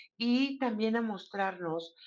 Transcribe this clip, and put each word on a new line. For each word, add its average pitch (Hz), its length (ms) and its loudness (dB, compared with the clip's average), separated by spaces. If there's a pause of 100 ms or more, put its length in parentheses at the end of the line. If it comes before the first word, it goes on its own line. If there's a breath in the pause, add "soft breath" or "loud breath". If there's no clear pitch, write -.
(180 loud breath)
y 262 400 2
también 220 380 2
a 233 60 2
mostrarnos 185 960 -4 (120)